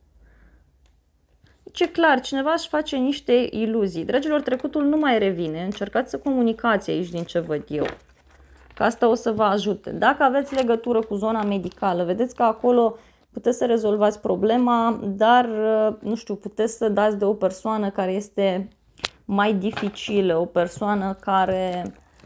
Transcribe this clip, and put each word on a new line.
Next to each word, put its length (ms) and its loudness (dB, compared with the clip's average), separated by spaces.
Deci 180 -16
e 60 4
clar, 340 2
cineva 320 -2
își 160 -2
face 280 -4
niște 540 0
iluzii. 540 -2
Dragilor, 360 0
trecutul 440 -2
nu 120 2
mai 220 2
revine. 460 -2
Încercați 460 -4
să 80 -6
comunicați 720 0
aici 200 -4
din 140 -6
ce 140 -4
văd 300 -4
eu, 180 -2
că 80 -4
asta 260 2
o 60 4
să 180 -2
vă 120 0
ajute. 460 -2
Dacă 320 2
aveți 320 2
legătură 460 0
cu 140 -6
zona 280 -2
medicală, 640 -2
vedeți 300 -2
că 80 -2
acolo 540 2
puteți 260 -2
să 80 0
rezolvați 540 2
problema, 840 2
dar, 420 4
nu 140 -4
știu, 200 -8
puteți 420 -4
să 120 -2
dați 280 2
de 80 -2
o 100 2
persoană 560 -2
care 220 -2
este 560 -2
mai 300 2
dificilă, 800 0
o 80 2
persoană 720 -2
care 800 -2